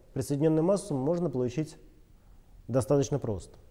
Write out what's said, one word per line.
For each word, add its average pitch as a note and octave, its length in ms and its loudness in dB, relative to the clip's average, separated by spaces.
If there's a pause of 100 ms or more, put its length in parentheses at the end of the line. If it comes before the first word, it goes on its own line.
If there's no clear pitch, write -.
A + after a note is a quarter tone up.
(140)
присоединенную D#3 500 2
массу F#3 320 0
можно E3 340 0
получить C3 480 -4 (920)
достаточно C3+ 520 2
просто. G2+ 360 -6 (160)